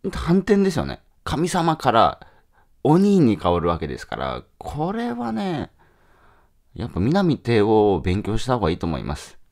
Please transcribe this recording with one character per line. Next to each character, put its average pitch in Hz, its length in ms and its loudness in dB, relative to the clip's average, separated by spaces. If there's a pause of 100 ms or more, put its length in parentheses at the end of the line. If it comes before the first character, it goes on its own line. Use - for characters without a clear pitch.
(120)
反 175 280 0
転 202 180 2
で 196 140 2
す 151 60 -6
よ 76 80 -2
ね。 67 140 -10 (240)
神 165 240 -2
様 165 300 0
か 123 160 0
ら 104 260 4 (640)
鬼 190 360 4
に 113 180 4
変 87 160 0
わ 90 80 0
る 85 80 0
わ 82 100 -2
け 78 80 -6
で 62 100 -8
す - 80 -14
か - 120 -10
ら、 64 260 -8 (140)
こ 156 340 -8
れ 240 220 -6
は 240 180 -8
ね、 190 400 -6 (1000)
や 113 140 -8
っ - 40 -12
ぱ - 80 -6
南 160 380 2
帝 117 240 2
王 104 320 4
を 78 80 0
勉 95 220 -2
強 107 140 -4
し - 80 -4
た 127 100 0
方 117 40 -4
が 85 120 0
い - 20 -2
い 87 40 -6
と 85 100 -4
思 73 120 -4
い 52 40 -10
ま 67 120 -6
す。 - 240 -18 (120)